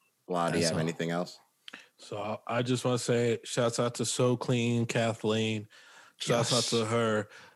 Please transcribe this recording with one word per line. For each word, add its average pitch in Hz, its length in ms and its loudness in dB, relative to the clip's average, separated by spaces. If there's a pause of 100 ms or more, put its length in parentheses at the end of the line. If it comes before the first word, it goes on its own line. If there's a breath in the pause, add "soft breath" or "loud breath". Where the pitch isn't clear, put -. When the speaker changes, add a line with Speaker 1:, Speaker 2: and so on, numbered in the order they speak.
(280)
Speaker 1:
Wow, 87 220 0
do 82 80 0
you 82 60 4
Speaker 2:
that's 82 60 4
Speaker 1:
have 80 80 0
Speaker 2:
all. 80 60 0
Speaker 1:
anything 82 280 -2
else? 87 280 -4 (580 loud breath)
Speaker 3:
So 107 480 -8
I 120 160 -2
just 123 240 0
wanna 123 140 2
say 120 440 2
shouts 120 360 0
out 120 160 0
to 127 100 -2
So 123 320 2
Clean, 120 480 0
Kathleen. 110 840 0 (500 loud breath)
Shouts 120 340 0
out 127 60 2
Speaker 2:
Yes. 113 140 0
Speaker 3:
to 117 140 2
her. 110 440 2 (260 loud breath)